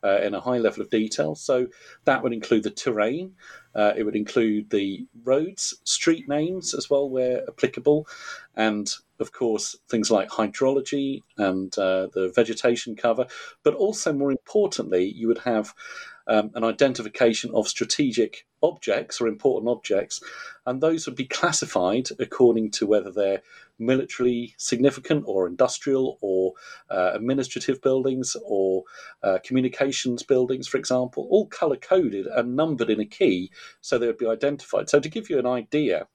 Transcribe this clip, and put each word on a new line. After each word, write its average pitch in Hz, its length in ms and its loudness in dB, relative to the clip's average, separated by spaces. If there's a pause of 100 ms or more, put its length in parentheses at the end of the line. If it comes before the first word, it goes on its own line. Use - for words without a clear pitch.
uh, 101 180 4
in 101 120 0
a 95 60 -4
high 123 200 -2
level 110 220 2
of - 80 -8
detail. 117 460 0
So 127 320 0 (380)
that 131 180 4
would 120 100 0
include 110 300 2
the 104 80 -4
terrain, 131 640 -2 (420)
uh, 104 220 4
it 117 60 0
would 104 120 -2
include 107 540 0
the 98 360 -2 (180)
roads, 151 600 -2
street - 440 0
names 165 460 -2
as 143 160 -6
well, 143 200 2
where 127 380 0
applicable, 147 600 0 (480)
and, 104 360 0 (280)
of - 120 -4
course, 113 440 -2 (140)
things 110 200 0
like 101 200 2
hydrology 135 960 0 (140)
and, 95 400 0
uh, 95 360 2
the 92 220 0
vegetation 113 600 0
cover. 120 320 0 (360)
But 151 100 4
also, 202 400 0
more 139 180 0
importantly, 131 760 0
you 113 220 -4
would 113 120 2
have, 110 340 -2 (540)
um, 107 280 2
an 117 80 -2
identification 113 920 2
of 107 160 2
strategic - 760 -2 (160)
objects - 600 -2
or 120 60 2
important 113 420 0
objects, 104 520 -2 (440)
and 131 160 -4
those 160 240 0
would 127 100 -8
be 131 100 -4
classified 127 840 0 (100)
according 113 520 4
to - 140 -2
whether 98 260 2
they're 98 300 0 (380)
militarily 123 800 0
significant 135 680 0
or 95 220 0
industrial 131 720 0
or, 92 320 0 (380)
uh, 92 240 2
administrative 127 680 -2
buildings 131 640 -2
or, 95 400 0 (400)
uh, 95 220 2
communications 127 800 -2
buildings, 127 440 0
for - 100 -4
example, 127 520 -2
all 214 160 4
colour-coded 147 800 0
and 123 320 -2
numbered 143 320 0
in 107 100 2
a 107 60 -2
key, 95 440 0 (300)
so - 180 -2
they 120 100 0
would 113 100 -2
be 117 100 -2
identified. 139 600 -2
So 147 100 6
to 156 100 0
give 220 200 -10
you 147 100 0
an 123 80 -2
idea 123 680 -2